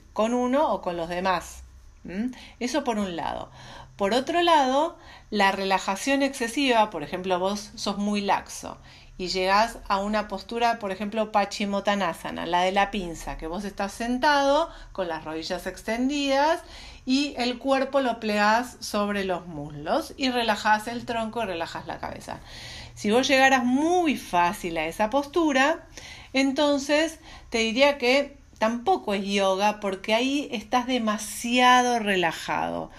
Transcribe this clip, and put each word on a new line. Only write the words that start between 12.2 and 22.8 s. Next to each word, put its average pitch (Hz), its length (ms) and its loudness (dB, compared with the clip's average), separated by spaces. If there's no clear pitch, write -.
la 175 160 2
de 185 100 2
la 196 180 2
pinza, 170 480 -8
que 160 100 -10
vos 185 180 -6
estás 202 260 -6
sentado 277 760 2
con 180 160 -4
las 156 160 -6
rodillas 160 420 -6
extendidas 277 960 0
y 277 320 2
el 247 220 -2
cuerpo 269 400 2
lo 233 220 0
plegás 214 580 2
sobre 202 460 -2
los 175 200 -4
muslos 151 680 -4
y 269 140 -2
relajás 214 580 0
el 233 180 -8
tronco 226 380 -4
y 214 40 -4
relajás 165 380 -6
la 160 140 -8
cabeza. - 400 -10